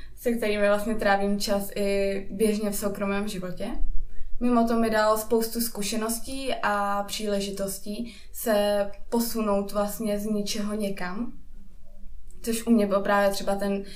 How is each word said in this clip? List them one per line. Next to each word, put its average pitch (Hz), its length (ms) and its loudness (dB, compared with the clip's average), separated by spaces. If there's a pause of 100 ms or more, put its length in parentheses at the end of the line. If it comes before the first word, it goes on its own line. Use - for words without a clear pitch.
(160)
se - 160 0
kterými 208 360 2
vlastně 208 260 2
trávím 202 460 2
čas 202 360 0
i 202 440 0 (100)
běžně 208 400 0
v 196 60 -4
soukromém 202 520 -2
životě. 180 400 -6 (720)
Mimo 240 280 4
to 233 100 2
mi 226 120 2
dal 214 280 4
spoustu 226 420 0
zkušeností 233 1000 -2
a 202 400 0
příležitostí 202 1120 -4 (180)
se 208 540 0 (240)
posunout 214 640 0
vlastně 208 460 -2
z 202 80 -4
ničeho 208 480 -2
někam, 202 580 -4 (1080)
což 233 240 -4
u 240 40 2
mě 208 160 6
byl 196 140 2
právě 202 300 2
třeba 196 240 0
ten 202 280 -2 (140)